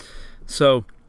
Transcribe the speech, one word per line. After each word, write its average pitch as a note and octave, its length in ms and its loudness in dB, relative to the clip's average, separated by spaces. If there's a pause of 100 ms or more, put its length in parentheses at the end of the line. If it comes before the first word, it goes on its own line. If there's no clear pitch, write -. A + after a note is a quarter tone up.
(460)
So C3+ 400 2 (240)